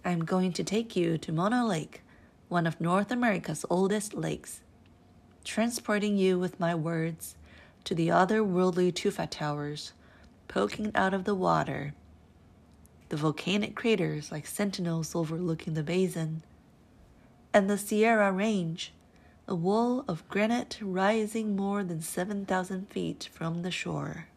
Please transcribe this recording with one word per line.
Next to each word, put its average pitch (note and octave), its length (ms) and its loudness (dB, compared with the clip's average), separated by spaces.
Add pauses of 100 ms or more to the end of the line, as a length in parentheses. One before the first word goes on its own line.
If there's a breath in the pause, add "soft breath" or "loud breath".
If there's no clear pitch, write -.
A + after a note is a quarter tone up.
I'm F3 180 0
going F#3 300 2
to F3 100 -4
take A3 320 -2
you E3+ 220 2
to D#3+ 160 -4
Mono G#3+ 320 2
Lake, E3+ 360 -2 (460 loud breath)
one F3 180 2
of E3 140 -2
North F3+ 320 2
America's G#3+ 580 0
oldest G3 440 2
lakes, - 480 -6 (800)
transporting G#3 760 0
you F#3 220 4
with F3+ 220 -2
my E3+ 120 2
words E3 600 -4 (480 loud breath)
to - 100 -4
the E3 140 2
otherworldly F3+ 840 4
tufa E3+ 360 -2
towers D3 640 -6 (560 loud breath)
poking G#3 480 -2
out F#3+ 180 4
of F#3+ 120 -2
the G3+ 100 0
water, D3+ 580 0 (1160)
the E3 80 -4
volcanic E3 580 -2
craters D#3+ 560 0
like D3+ 160 -8
sentinels E3+ 680 -2
overlooking E3 600 -2
the D#3 100 -2
basin, E3 580 0 (1120 soft breath)
and G3+ 160 6
the G3+ 80 2
Sierra G#3+ 540 4
Range, F#3 640 -2 (520 soft breath)
a F#3+ 100 -2
wall A3+ 520 2
of E3 220 -6
granite A3 520 0
rising G#3 760 0
more G3+ 260 0
than E3+ 160 -4
seven G3 460 -4
thousand F#3 420 -2
feet - 460 -6
from E3 280 -4
the F3+ 100 -4
shore. D3+ 640 -6